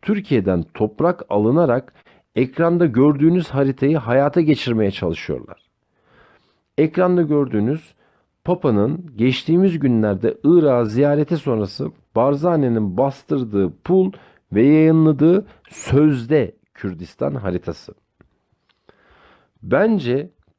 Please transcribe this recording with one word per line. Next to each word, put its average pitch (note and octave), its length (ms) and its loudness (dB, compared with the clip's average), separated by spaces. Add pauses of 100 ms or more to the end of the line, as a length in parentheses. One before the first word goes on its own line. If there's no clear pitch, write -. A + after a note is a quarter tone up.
Türkiye'den G2+ 640 0
toprak D3 680 -4
alınarak B2 640 0 (420)
ekranda E3+ 500 0
gördüğünüz D3 640 2
haritayı C3+ 480 0
hayata C#3 440 0
geçirmeye A#2 500 0
çalışıyorlar. - 760 -8 (1120)
Ekranda F3+ 440 2
gördüğünüz C#3+ 720 -2 (500)
Papa'nın D#3 720 -2
geçtiğimiz D#3+ 640 0
günlerde A2 640 0
Irak'ı C#3 460 4
ziyareti D3 480 0
sonrası C3 540 -4 (240)
Barzani'nin C3 840 0
bastırdığı A#2+ 760 -2 (100)
pul F#3+ 280 2 (420)
ve A2 120 4
yayınladığı D#3+ 800 4 (240)
sözde C3+ 840 0 (180)
Kürdistan F2+ 600 -8
haritası. - 580 -8 (1700)
Bence D3 680 -2 (300)